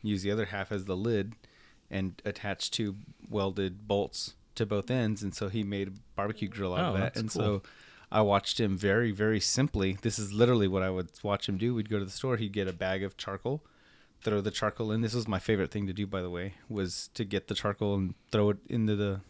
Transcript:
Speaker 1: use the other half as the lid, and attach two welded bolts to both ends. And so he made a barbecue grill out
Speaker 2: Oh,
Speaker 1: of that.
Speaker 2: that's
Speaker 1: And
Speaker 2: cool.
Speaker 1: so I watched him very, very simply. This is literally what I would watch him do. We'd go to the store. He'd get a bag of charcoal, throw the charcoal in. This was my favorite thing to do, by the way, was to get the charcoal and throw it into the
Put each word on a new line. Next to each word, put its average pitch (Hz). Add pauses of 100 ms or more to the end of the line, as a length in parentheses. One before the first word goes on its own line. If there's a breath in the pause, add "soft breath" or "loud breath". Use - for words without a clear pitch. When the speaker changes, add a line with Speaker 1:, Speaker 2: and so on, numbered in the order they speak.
Speaker 1:
use 101
the 101
other 104
half 101
as 98
the 95
lid, 107 (540 loud breath)
and 95
attach 101
two 101 (320)
welded 98
bolts - (200)
to 113
both 101
ends. 107
And 95
so 104
he 107
made 98
a 95 (260)
barbecue 104
grill 98
out 131
Speaker 2:
Oh, 180
Speaker 1:
of 107
that. 95 (140)
Speaker 2:
that's -
Speaker 1:
And 110
Speaker 2:
cool. 110
Speaker 1:
so 104 (480 loud breath)
I 107
watched 101
him 98
very, 104
very 107
simply. 101
This 110
is 101
literally 113
what 92
I 95
would 92 (120)
watch 101
him 95
do. 120
We'd 107
go 107
to 98
the 95
store. 127
He'd 110
get 98
a 92
bag 95
of 98
charcoal, 113 (580 soft breath)
throw 104
the 101
charcoal 107
in. 110
This 113
was 113
my 95
favorite 98
thing 101
to 92
do, 101
by 98
the 90
way, 90 (120)
was 95
to 120
get 101
the 101
charcoal 101
and 95 (160)
throw 104
it 98 (100)
into 107
the 98